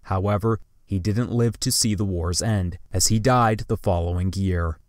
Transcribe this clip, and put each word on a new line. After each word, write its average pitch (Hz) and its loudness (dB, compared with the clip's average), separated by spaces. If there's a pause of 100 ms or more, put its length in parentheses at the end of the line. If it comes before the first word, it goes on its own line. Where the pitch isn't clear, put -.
However, 101 0 (240)
he 101 -4
didn't 104 0
live 117 0
to 131 -2
see 110 0
the 104 0
war's 87 -2
end, 95 0 (140)
as 95 2
he 113 4
died 113 2
the - -2
following 90 0
year. 87 -2 (100)